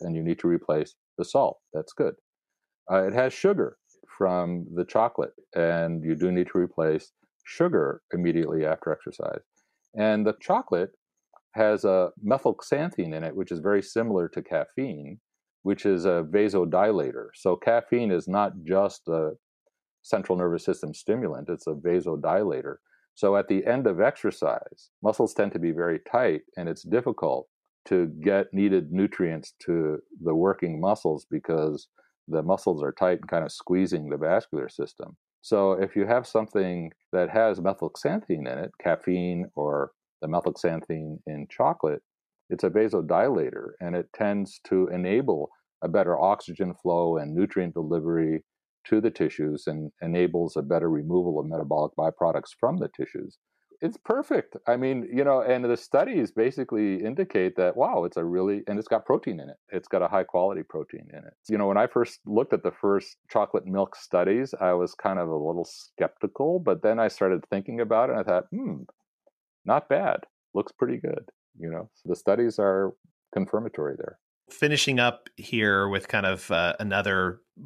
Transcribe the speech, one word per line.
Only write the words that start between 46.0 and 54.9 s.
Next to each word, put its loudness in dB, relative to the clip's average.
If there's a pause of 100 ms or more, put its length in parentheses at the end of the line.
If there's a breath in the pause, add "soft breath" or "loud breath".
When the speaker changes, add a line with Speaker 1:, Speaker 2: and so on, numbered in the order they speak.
Speaker 1:
oxygen 0
flow 0
and -6
nutrient 0
delivery 0 (420)
to 4
the 2
tissues -4
and -6
enables 0
a -2
better 0
removal 0
of -2
metabolic -2
byproducts 0
from 0
the -4
tissues. -10 (460)
It's -4
perfect. -2 (100)
I 4
mean, -2